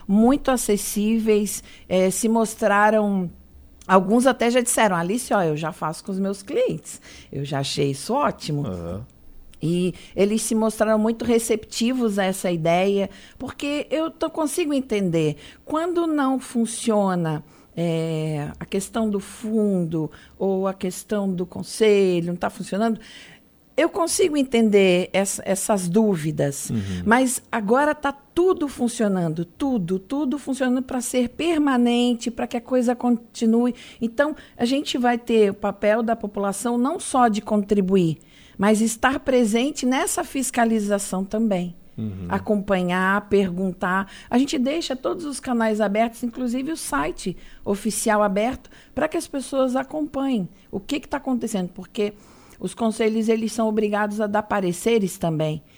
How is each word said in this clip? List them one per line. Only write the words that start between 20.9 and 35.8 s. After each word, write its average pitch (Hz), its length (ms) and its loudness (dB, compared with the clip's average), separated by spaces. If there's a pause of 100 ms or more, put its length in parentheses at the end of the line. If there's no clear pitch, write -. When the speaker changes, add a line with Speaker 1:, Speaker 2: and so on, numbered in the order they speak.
Speaker 1:
do 180 140 -2
conselho, 185 840 2
não 175 80 -4
tá 196 140 -4
funcionando, 214 500 -2 (760)
eu 311 120 2
consigo 339 480 0
entender 202 760 4
essa, 196 320 0
essas 190 420 0
dúvidas, 156 840 0
Speaker 2:
Uhum. 98 340 -4
Speaker 1:
mas 247 340 2 (120)
agora 247 420 2
tá 285 180 -4
tudo 339 560 0
funcionando, 185 800 -2
tudo, 190 540 -2
tudo 277 400 -4
funcionando 262 420 -2
pra 254 200 -6
ser 247 280 0
permanente, 247 1000 2
pra 240 160 -6
que 247 100 -6
a 233 40 -6
coisa 247 340 2
continue. 233 800 0 (260)
Então, 285 340 0 (220)
a 233 80 -2
gente 285 320 0
vai 240 220 2
ter 220 320 4
o - 20 -2
papel 208 480 0